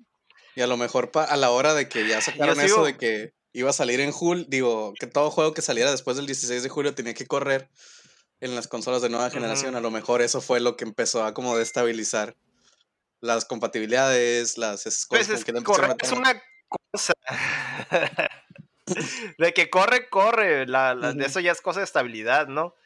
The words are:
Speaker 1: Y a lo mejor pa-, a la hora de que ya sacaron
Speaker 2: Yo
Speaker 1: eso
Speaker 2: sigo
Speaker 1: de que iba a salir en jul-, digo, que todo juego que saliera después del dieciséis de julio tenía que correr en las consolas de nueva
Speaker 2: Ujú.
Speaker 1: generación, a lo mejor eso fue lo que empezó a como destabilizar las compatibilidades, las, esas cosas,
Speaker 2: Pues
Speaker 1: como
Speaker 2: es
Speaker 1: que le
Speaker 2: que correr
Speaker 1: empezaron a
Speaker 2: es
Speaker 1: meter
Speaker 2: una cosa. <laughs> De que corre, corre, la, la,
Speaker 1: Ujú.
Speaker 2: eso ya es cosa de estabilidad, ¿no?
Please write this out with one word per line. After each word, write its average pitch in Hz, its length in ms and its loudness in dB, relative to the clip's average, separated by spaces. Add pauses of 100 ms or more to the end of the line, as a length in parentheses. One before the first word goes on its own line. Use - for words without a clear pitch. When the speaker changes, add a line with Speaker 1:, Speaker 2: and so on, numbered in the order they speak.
(540)
Speaker 1:
Y 127 60 -6
a 123 60 4
lo 123 100 2
mejor 120 340 0
pa-, 156 140 2
a 143 140 0
la 131 120 4
hora 135 220 4
de 139 160 0
que 110 180 -2
ya 110 140 2
sacaron 143 360 0
Speaker 2:
Yo 147 60 0
Speaker 1:
eso 196 120 6
Speaker 2:
sigo 185 120 6
Speaker 1:
de 135 120 -4
que 110 340 -4 (220)
iba 127 160 0
a 135 40 0
salir 127 260 0
en 143 120 0
jul-, 170 360 0
digo, 117 520 0
que 131 60 -8
todo 143 240 2
juego 156 240 2
que 160 80 -6
saliera 127 280 0
después 131 280 -2
del 143 80 -6
dieciséis 123 360 -4
de 131 60 -6
julio 143 260 -2
tenía 117 200 -8
que 123 120 -10
correr 135 440 -2 (680)
en 127 160 -8
las 117 120 -8
consolas 123 320 -4
de 120 80 0
nueva 120 200 0
Speaker 2:
Ujú. 127 80 -8
Speaker 1:
generación, 123 380 -4
a 120 60 -4
lo 113 100 -2
mejor 117 300 0
eso 120 220 0
fue 123 180 0
lo 120 160 0
que - 80 -8
empezó 110 400 -2
a 110 80 -2
como 123 240 -2
destabilizar 113 800 -2 (840)
las 117 260 -2
compatibilidades, 120 1120 0
las, 107 280 -4
esas - 200 -4
cosas, 214 220 2
Speaker 2:
Pues - 0 -
Speaker 1:
como 214 100 -2
Speaker 2:
es - 80 -8
Speaker 1:
que 117 60 -2
le 117 80 -4
Speaker 2:
que - 40 -8
correr 208 280 4
Speaker 1:
empezaron 254 340 -2
a 262 60 6
Speaker 2:
es - 20 -2
Speaker 1:
meter - 140 -10 (200)
Speaker 2:
una - 100 -8 (140)
cosa. 196 200 -2 (140)
<laughs> - 1160 -4 (920)
De 170 160 4
que 175 160 4
corre, 233 400 4
corre, 196 560 4
la, 131 280 2
la, 123 160 -2
Speaker 1:
Ujú. 139 120 -6
Speaker 2:
eso 135 180 -2
ya 175 120 2
es 165 100 -4
cosa 180 180 -2
de 196 40 -2
estabilidad, 123 640 0
¿no? 156 260 -4 (120)